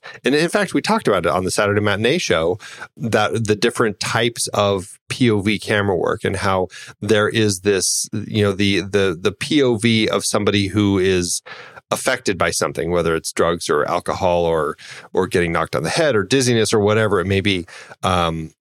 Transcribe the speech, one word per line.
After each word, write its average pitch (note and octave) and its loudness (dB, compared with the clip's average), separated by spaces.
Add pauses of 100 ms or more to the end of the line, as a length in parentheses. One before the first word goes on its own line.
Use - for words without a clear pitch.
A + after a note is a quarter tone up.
(260)
and A#3 2
in D#3 2
fact, - 0
we C#3+ 0
talked G#3+ 0
about F#2 2
it E2 2
on F#2 0
the F2 -2
Saturday G#2 0
Matinee G#2+ 0
Show, E2+ 0 (400)
that A2 0
the G#2+ 2
different A2+ 0
types - -2
of G2+ -2
P B2 0
O G#2+ 2
V G2 0
camera G2+ 0
work - -2
and G2 -2
how F#2+ 0 (320)
there G#2 2
is G#2 0
this, G2 0
you G#2+ -2
know, G2+ 2
the, G2 2
the, G2 0
the G2 0
P - 0
O B2 2
V A2 2
of - -2
somebody G2+ 0
who G2 2
is F#2 2 (500)
affected A2 -2
by E2+ 2
something, D2+ -2
whether E2+ 0
it's - -6
drugs E2+ 0
or D2+ 2
alcohol F2 0
or, D#2 -2 (340)
or F#2 0
getting F2 0
knocked D#2+ -2
on C2 0
the D#2+ -2
head D3 0
or G2+ 2
dizziness A#2+ 2
or A2+ 2
whatever G#2 2
it F2 -2
may G2 0
be. F#2 0 (380)
Um, E2+ 0